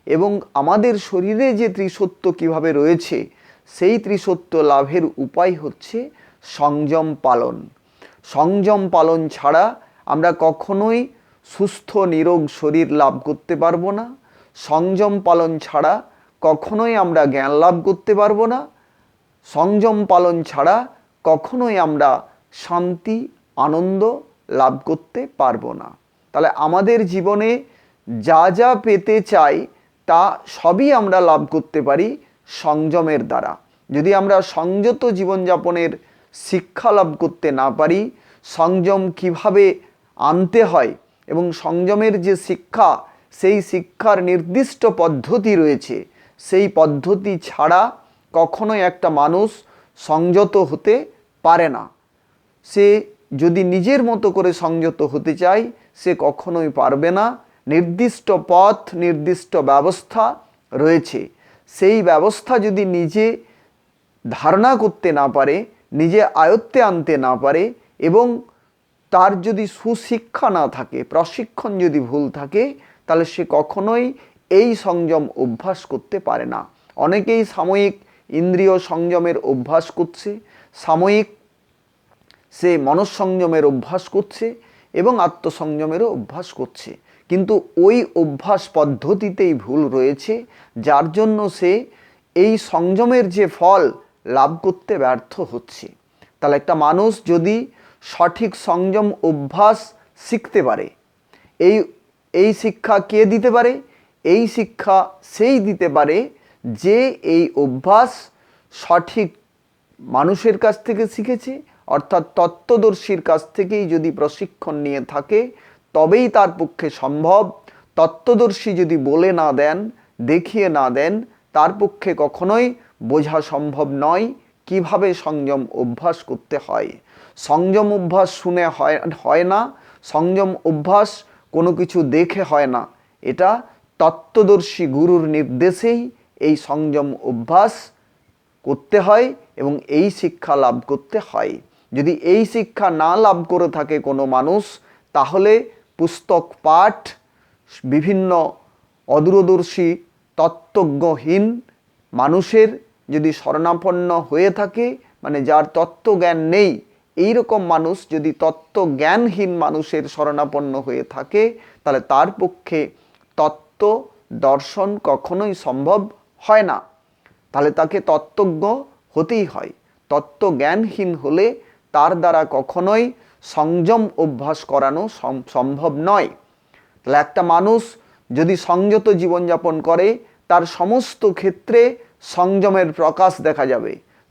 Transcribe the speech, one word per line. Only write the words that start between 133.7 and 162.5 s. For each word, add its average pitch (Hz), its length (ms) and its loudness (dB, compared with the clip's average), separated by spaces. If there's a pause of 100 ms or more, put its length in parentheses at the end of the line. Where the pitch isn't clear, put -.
তত্ত্বদর্শী 175 880 2
গুরুর 160 400 2
নির্দেশেই 185 840 0 (240)
এই 151 220 2
সংযম 147 640 -4
অভ্যাস 160 680 0 (720)
করতে 196 360 -2
হয় 226 340 4 (220)
এবং 139 320 -4
এই 175 240 2
শিক্ষা 170 440 -4
লাভ 123 320 0
করতে 143 320 -4 (100)
হয়। - 280 -4 (360)
যদি 143 180 0
এই 190 340 2
শিক্ষা 214 440 -2
না 160 260 2
লাভ 190 340 4
করে 175 200 2
থাকে 147 300 -4
কোনো 135 260 -2
মানুষ, 139 380 0 (500)
তাহলে 196 560 2 (280)
পুস্তক 170 560 -2 (100)
পাঠ, 180 460 2 (760)
বিভিন্ন 170 680 0 (540)
অদূরদর্শী 175 920 2 (400)
তত্ত্বজ্ঞহীন 170 1200 0 (520)
মানুষের 196 720 2 (240)
যদি 151 240 0
শরণাপন্ন 175 840 -2
হয়ে 170 300 0
থাকে, 220 480 -4 (260)
মানে 147 220 -4
যার 151 180 4 (100)
তত্ত্বজ্ঞান 170 640 0
নেই, 165 440 0 (340)
এই 196 180 2
রকম 220 320 0
মানুষ 165 440 -2
যদি 156 220 -2
তত্ত্বজ্ঞানহীন 175 1300 -2
মানুষের 151 500 -4
শরণাপন্ন 147 760 -4
হয়ে 131 220 -6
থাকে, 208 560 -2 (240)
তাহলে 135 160 0
তার 143 320 2
পক্ষে 180 580 -4 (480)